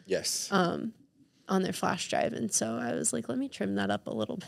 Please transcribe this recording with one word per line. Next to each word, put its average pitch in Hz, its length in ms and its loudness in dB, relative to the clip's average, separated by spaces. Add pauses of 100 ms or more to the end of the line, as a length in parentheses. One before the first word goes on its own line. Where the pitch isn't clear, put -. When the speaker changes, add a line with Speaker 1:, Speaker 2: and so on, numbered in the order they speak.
Speaker 1:
Yes. - 440 0
Speaker 2:
um, 180 420 2 (560)
on 190 140 4
their 185 100 0
flash - 360 0
drive. - 260 2
And 220 180 -2
so 226 240 0
I 240 180 -2
was - 180 0
like, 233 160 -2
"Let - 100 -2
me 269 100 -2
trim 196 280 -2
that 98 140 2
up 104 160 -2
a - 80 -4
little - 220 -2 (120)